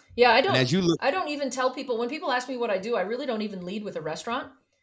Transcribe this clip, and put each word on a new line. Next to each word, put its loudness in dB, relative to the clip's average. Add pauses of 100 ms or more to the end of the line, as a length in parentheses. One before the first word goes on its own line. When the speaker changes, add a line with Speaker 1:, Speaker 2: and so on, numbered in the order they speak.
(140)
Speaker 1:
Yeah, 6
I 6
Speaker 2:
And 6
Speaker 1:
don't, 2
Speaker 2:
as 4
you 4
look 4
Speaker 1:
I 2
don't 0
even -4
tell 0
people, -4
when -2
people -6
ask -2
me -6
what -2
I 0
do, -4
I 2
really -4
don't -2
even -6
lead -8
with -8
a -8
restaurant. -6 (300)